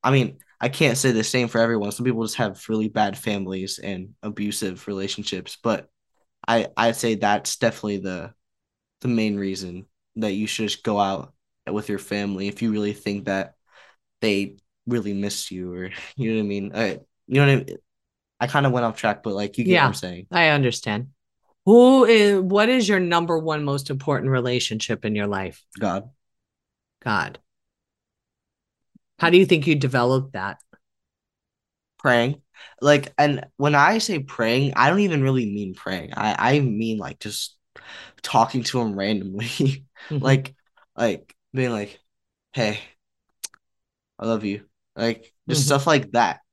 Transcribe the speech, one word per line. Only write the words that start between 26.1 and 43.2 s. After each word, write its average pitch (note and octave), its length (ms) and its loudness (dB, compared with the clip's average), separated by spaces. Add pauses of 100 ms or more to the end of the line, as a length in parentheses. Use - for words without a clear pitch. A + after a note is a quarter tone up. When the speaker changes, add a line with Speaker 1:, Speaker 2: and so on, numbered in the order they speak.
Speaker 2:
God. - 380 -4 (1800)
How E3+ 100 2
do F3 80 8
you F#3+ 80 10
think D3+ 200 2
you D3+ 100 4
developed C3 580 0
that? F#2+ 240 -8 (1400)
Speaker 1:
Praying. B2 420 2 (400)
Like, C#3+ 360 4
and D3 280 2 (100)
when D3 200 2
I F3 240 6
say F#3+ 200 -2
praying, C3 560 0
I C3+ 140 4
don't F#3+ 100 2
even E3 240 2
really C3 220 2
mean G2+ 280 -6
praying. F#2 420 -8
I, A2+ 400 0
I D3 40 4
mean, A2+ 380 -2
like, C3 220 -10
just - 360 -10 (640)
talking - 420 0
to B2 180 -2
him G#2 160 -2
randomly. G#2 920 -2
<laughs> - 60 -20 (140)
Speaker 2:
Mm-hmm. D3 120 -4
Speaker 1:
Like, C3+ 320 2 (440)
like, - 360 -4 (200)
being B2+ 180 -2
like, G#2 260 -8 (540)
"Hey, A2 260 -2 (1400)